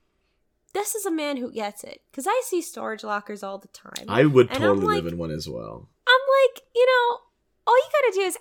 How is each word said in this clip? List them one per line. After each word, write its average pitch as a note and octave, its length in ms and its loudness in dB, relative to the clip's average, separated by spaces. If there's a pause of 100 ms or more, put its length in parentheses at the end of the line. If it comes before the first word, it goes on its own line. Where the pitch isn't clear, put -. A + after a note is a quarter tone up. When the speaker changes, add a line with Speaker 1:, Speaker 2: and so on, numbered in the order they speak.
(720)
Speaker 1:
"This G4+ 220 -6
is G4+ 100 -8
a F#4 60 -2
man D4 260 -4
who A#3+ 120 -8
gets G#3 360 -10
it." - 160 -20 (100)
'Cause C4 160 -12
I B4 160 0
see F4+ 180 -2
storage A3 440 -10
lockers G#3 360 -8
all G3 160 -10
the - 120 -20
time. - 400 -18
Speaker 2:
I A#2+ 160 4
would B2+ 240 8
Speaker 1:
And G#2 160 -4
I'm G2+ 100 4
Speaker 2:
totally F2 200 0
Speaker 1:
like, E2 100 -2
Speaker 2:
live E2+ 80 -6
in E2+ 40 -8
one E2 140 -6
as D#2 160 -8
well. A1+ 400 -12 (180)
Speaker 1:
I'm C5+ 380 4
like, B4+ 200 0 (120)
you B4 100 4
know, B4 340 2 (460)
all A#4 120 4
you D5+ 120 2
gotta C5+ 260 2
do G4 100 0
is F4+ 160 -4